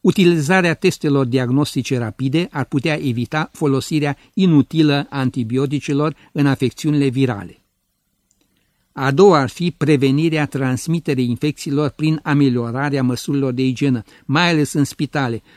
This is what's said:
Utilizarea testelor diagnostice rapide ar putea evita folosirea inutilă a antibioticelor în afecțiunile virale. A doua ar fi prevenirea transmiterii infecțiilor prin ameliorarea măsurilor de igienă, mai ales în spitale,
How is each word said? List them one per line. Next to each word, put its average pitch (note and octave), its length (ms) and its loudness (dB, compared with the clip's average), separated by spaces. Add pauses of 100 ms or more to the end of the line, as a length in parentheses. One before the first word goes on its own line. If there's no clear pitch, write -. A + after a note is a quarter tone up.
Utilizarea F3 720 2
testelor C#3+ 520 0
diagnostice B2+ 720 -2
rapide C3 540 -2
ar C3+ 140 -6
putea D3+ 420 -4
evita B2 440 -4
folosirea C#3+ 640 -2 (160)
inutilă D3+ 760 2
a C#3 100 -6
antibioticelor C3+ 960 -2 (160)
în C#3+ 140 0
afecțiunile C#3 640 0
virale. A#2+ 560 -2 (1300)
A C#3 200 -2
doua E3+ 280 6
ar C3 100 0
fi F3 220 -4
prevenirea D3 760 2
transmiterii C3 840 -2
infecțiilor C#3+ 600 -2
prin D#3 340 -2
ameliorarea C3+ 800 0
măsurilor C3 500 -2
de B2+ 80 -4
igienă, C3 420 0 (220)
mai E3+ 240 2
ales D3+ 240 0
în D3 100 2
spitale, C3 580 -4 (160)